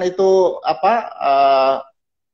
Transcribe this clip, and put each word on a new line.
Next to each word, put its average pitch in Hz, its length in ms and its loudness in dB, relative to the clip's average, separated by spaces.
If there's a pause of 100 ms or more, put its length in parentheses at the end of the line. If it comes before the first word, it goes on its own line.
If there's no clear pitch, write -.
itu 185 560 2
apa, 170 300 -2 (260)
eh, 135 580 2 (580)